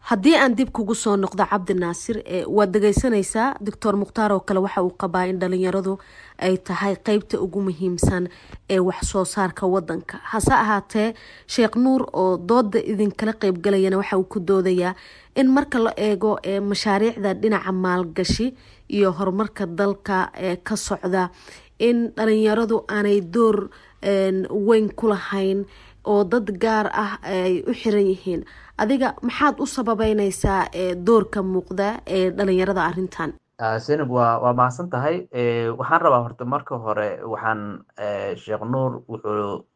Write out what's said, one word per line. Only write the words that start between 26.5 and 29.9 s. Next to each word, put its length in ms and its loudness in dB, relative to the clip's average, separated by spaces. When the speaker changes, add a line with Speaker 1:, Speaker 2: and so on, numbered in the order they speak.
Speaker 1:
gaar 340 0
ah 300 -4
ay 460 0
u 60 0
xiran 340 2
yihiin. 360 -4
Adiga 320 2
maxaad 380 0
u 60 -2
sababeynaysaa, 1080 0